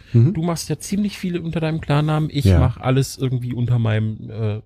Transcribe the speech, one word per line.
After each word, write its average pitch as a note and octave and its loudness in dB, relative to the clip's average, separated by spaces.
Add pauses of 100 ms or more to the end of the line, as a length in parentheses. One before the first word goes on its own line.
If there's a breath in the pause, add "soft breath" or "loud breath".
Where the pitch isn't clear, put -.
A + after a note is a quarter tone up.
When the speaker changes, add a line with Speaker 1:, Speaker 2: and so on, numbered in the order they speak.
(140 loud breath)
Speaker 1:
Mhm. B2 6
Speaker 2:
Du D#3+ -4
machst E3+ -4
ja D#3 -6
ziemlich G3+ -4
viele F3 -4
unter E3 -4
deinem D#3+ -2
Klarnamen. D3+ 0
Ich C#3 0
Speaker 1:
Ja. F#2+ 6
Speaker 2:
mach B2+ 4
alles C3 0
irgendwie B2 -4
unter A#2+ 0
meinem, A2 -2
äh, G#2+ -4